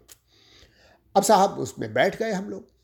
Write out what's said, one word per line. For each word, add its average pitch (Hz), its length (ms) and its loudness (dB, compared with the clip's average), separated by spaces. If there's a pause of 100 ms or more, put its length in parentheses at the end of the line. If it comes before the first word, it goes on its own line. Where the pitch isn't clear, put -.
(1160)
अब - 80 4
साहब, 196 360 4
उसमें 123 360 -8
बैठ 175 240 0
गए 220 140 -6
हम 202 180 -8
लोग। 196 160 -14 (180)